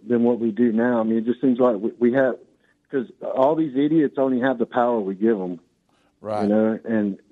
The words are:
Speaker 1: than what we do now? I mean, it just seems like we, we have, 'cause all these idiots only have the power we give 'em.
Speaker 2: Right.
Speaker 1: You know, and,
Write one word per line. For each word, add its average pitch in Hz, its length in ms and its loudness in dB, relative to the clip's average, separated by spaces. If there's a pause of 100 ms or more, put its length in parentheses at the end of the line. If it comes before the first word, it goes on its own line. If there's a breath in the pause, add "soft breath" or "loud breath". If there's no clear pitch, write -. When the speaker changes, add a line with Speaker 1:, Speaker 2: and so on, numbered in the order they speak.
Speaker 1:
than 117 180 0
what 120 160 2
we 113 120 -2
do 113 220 2
now? 117 260 0
I 110 40 0
mean, 110 160 0
it 110 60 -4
just 120 140 -2
seems 127 200 0
like 123 180 2
we, 101 200 -4
we 120 160 2
have, 131 220 0 (560)
'cause 127 140 -4 (160)
all 131 340 0
these 156 220 -2
idiots 147 400 2
only 131 240 0
have 131 160 0
the 117 80 -2
power 120 340 0
we 98 160 -4
give 107 240 0
'em. 90 220 -8 (580)
Speaker 2:
Right. 104 240 -6
Speaker 1:
You 104 60 0
know, 110 340 2
and, 104 360 -2 (120)